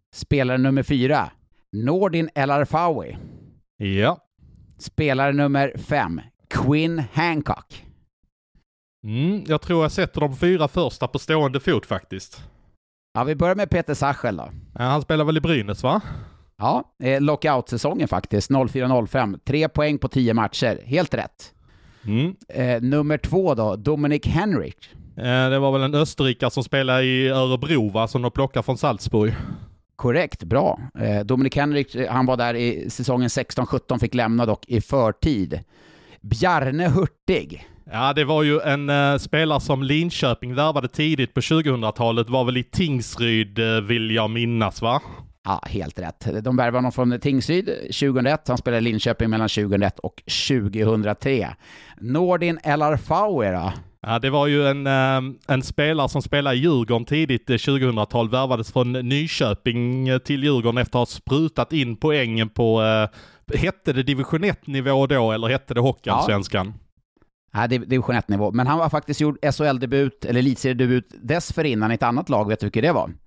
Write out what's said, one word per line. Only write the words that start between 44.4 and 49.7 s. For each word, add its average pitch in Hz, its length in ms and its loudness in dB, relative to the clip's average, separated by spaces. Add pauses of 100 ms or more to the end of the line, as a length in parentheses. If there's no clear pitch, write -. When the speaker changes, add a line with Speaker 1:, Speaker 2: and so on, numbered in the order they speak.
Speaker 2:
va? 120 180 2 (440)
Speaker 1:
Ja, 98 220 -2
helt 78 320 -6
rätt. 87 300 -8 (140)
De 127 140 0
värvade 123 220 2
honom 127 140 0
från 123 280 0
Tingsryd 151 500 0 (200)
tjugohundraett. 135 580 0
Han 123 100 0
spelade 120 200 0
i 113 60 0
Linköping 113 460 0
mellan 110 180 2
tjugohundraett 101 500 0